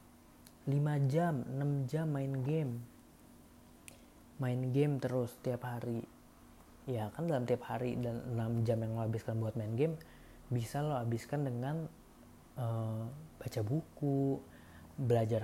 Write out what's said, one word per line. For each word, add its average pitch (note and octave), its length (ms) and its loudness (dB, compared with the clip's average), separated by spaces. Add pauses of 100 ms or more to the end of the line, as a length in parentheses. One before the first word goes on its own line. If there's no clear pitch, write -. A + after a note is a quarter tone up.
(640)
lima D3 400 2
jam, D3+ 400 4
enam C#3 400 0
jam D#3 240 0
main C#3 320 0
game, C3+ 400 0 (1600)
main B2+ 320 0
game C#3+ 240 6
terus B2 480 0
tiap B2 240 -2
hari. A#2+ 400 -4 (800)
Ya G#2+ 260 0
kan, E3+ 160 0
dalam B2 160 4
tiap A#2+ 220 2
hari A#2+ 300 0
dan A#2 240 -2 (120)
enam A2+ 320 2
jam A2+ 160 4
yang A2+ 160 -2
lo A2+ 80 0
habiskan A2+ 320 -2
buat A2 160 -2
main A2 240 -2
game D#3+ 160 2 (560)
bisa A#2+ 320 0
lo D3 160 0
habiskan A#2 480 0
dengan, C3+ 400 -2 (720)
eh, A2+ 460 -2 (340)
baca - 240 -4
buku, C#3 760 0 (600)
belajar A2+ 460 4